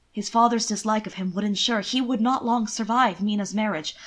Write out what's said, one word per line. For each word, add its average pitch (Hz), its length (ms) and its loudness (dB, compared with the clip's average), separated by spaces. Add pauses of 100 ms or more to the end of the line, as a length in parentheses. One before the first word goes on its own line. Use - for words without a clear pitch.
(100)
His 202 200 -6
father's 233 360 4
dislike 214 400 -2
of 190 80 -10
him 185 200 -4
would 202 100 -2
ensure 208 360 0
he 240 200 -2
would 247 200 0
not 247 240 2
long 233 220 2
survive 220 540 0
Mina's 202 340 -2
marriage 196 400 -2 (120)